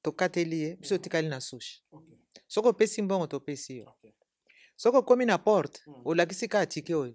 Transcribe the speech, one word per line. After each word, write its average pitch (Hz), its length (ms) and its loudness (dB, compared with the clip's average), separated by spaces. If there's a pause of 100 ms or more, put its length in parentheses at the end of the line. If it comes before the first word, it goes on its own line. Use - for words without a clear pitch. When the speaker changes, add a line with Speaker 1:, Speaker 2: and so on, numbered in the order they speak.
Speaker 1:
tokateli 165 600 -2
ye, 165 140 -6
biso - 180 -4
Speaker 2:
Mm. 175 80 -2
Speaker 1:
tikali 160 260 -2
na 131 120 -8
sushi. - 420 -14 (100)
Speaker 2:
Ok. 156 120 -20 (420)
Speaker 1:
Soki 220 220 2
opesi 220 340 2
mbongo, 190 240 0
topesi 135 520 -10
yo. 104 100 -16
Speaker 2:
Ok. - 260 -20 (640)
Speaker 1:
Soki 233 200 4
okomi 247 280 4
na 196 140 4
porte, 190 480 2
Speaker 2:
Mm. 135 180 -20
Speaker 1:
olakisi 175 440 0
ka 196 180 2
tike 160 280 -6
oyo. 127 200 -4